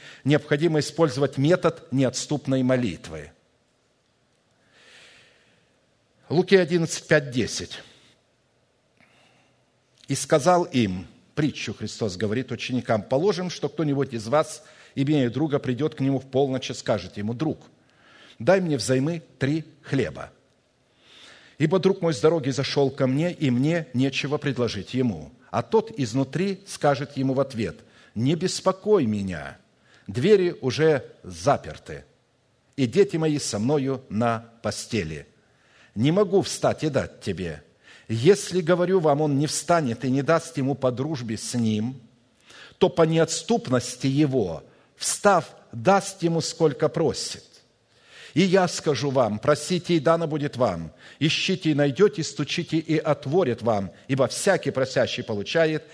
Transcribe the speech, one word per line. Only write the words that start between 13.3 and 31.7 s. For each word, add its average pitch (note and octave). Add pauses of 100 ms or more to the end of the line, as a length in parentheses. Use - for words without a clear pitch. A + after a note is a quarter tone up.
что -
кто-нибудь C#3
из A2
вас, D3+ (300)
имея C#3
друга, C3+
придёт B2+
к -
нему C3+
в -
полночь C3
и B2
скажет G2
ему: G#2+
„Друг, C3 (800)
дай F3+
мне D3+
взаймы C3+ (160)
три D3+ (160)
хлеба. - (1300)
Ибо D#3+
друг F#3+
мой E3
с A2
дороги D#3
зашёл C#3
ко C3+
мне, D3
и D3+
мне D#3
нечего C#3
предложить B2
ему.“ G#2+ (200)
А A2+
тот A3
изнутри C#3
скажет C#3
ему C3+
в C3
ответ: A2 (380)
„Не C3
беспокой F#3
меня, F#2 (480)
двери F3
уже C#3 (180)
заперты, E2 (720)